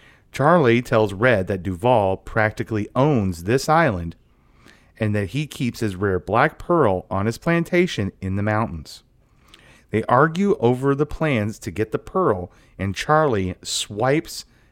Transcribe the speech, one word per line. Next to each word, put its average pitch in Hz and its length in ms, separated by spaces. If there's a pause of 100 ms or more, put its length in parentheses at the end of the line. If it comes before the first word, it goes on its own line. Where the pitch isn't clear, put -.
(320)
Charlie 135 500
tells 107 300
Red 101 340
that 95 160
Duval 98 560
practically 107 800
owns 107 480
this 120 240
island 113 480 (840)
and 104 160
that 101 140
he 143 180
keeps 120 340
his 104 160
rare 95 220
black 117 400
pearl 117 520
on 98 160
his 113 120
plantation 170 720 (100)
in 95 160
the 101 60
mountains. 107 600 (880)
They 110 140
argue 160 540
over 127 380
the 147 100
plans 113 540
to - 100
get 104 220
the - 80
pearl, 110 500 (300)
and 95 160
Charlie 120 680
swipes - 840 (280)